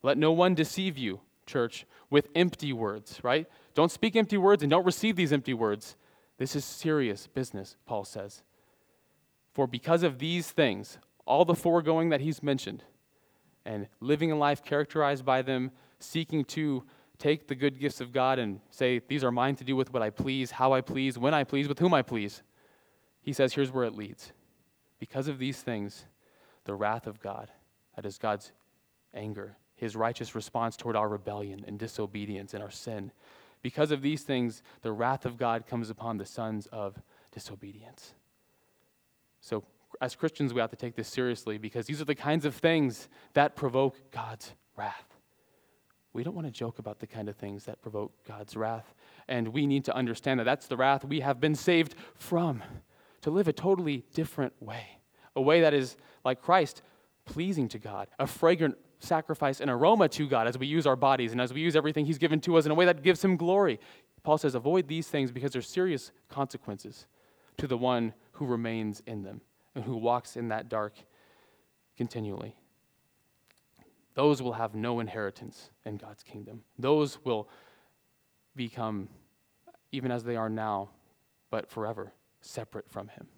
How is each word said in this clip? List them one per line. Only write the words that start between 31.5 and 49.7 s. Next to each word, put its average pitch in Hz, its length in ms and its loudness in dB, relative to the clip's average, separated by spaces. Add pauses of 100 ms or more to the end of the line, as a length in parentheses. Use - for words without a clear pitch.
and 101 120 -10
disobedience 104 760 -8
and 104 80 -10
our 101 80 -12
sin. 104 420 -10 (480)
"Because 151 320 0
of 139 100 -2
these 147 220 -2
things, 123 380 -2 (180)
the 113 120 -4
wrath 120 320 -2
of 120 120 -6
God 117 300 -2
comes 117 240 -6
upon 113 260 -8
the 101 100 -8
sons 110 420 -8
of 101 320 -8 (300)
disobedience." 101 840 -18 (1300)
So 107 240 -6 (360)
as 127 160 -6
Christians, 151 380 -2
we 120 60 0
have 113 100 0
to - 60 -14
take 120 200 -10
this 110 120 -8
seriously 117 500 -4
because 110 280 -8
these 147 140 -6
are 156 40 -6
the 143 100 0
kinds 147 300 0
of 139 100 0
things 156 540 2 (260)
that 147 200 4
provoke 135 560 -2
God's 110 440 -12 (220)
wrath. - 420 -10 (920)
We 117 100 -8
don't 170 120 -6
want 165 120 -8
to 120 60 -10
joke 117 260 -8
about 107 200 -12
the 113 80 -12
kind 107 220 -10
of 104 80 -10
things 101 280 -12
that - 180 -14
provoke 104 420 -10
God's 104 320 -14
wrath, 113 380 -6 (340)
and 117 200 -2
we 143 180 -2
need 139 200 2